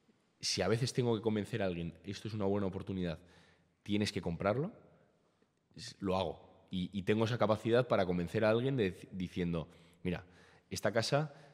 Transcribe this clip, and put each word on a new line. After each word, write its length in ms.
si 240
a 40
veces 260
tengo 220
que 60
convencer 400
a 60
alguien, 260
"Esto 240
es 60
una 120
buena 200
oportunidad, 540
tienes 280
que 100
comprarlo", 500
s-, 240
lo 180
hago. 540
Y, 260
y 60
tengo 220
esa 120
capacidad 500
para 200
convencer 380
a 40
alguien 280
de, 200
diciendo, 560
"Mira, 240
esta 200
casa 440